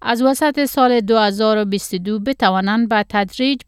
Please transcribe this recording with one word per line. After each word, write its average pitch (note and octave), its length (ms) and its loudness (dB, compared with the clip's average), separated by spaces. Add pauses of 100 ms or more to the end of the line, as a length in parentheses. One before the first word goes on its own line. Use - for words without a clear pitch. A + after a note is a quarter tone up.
از A#3 200 0
وسط C#4+ 420 2
سال B3 360 2
دو A3 180 2
هزار G#3+ 400 2
و G#3+ 60 0
بیست G3 300 -4
و F#3 40 -4
دو G#3 200 -4
بتوانند G#3 680 0
به G#3 200 0
تدریج B3 600 -2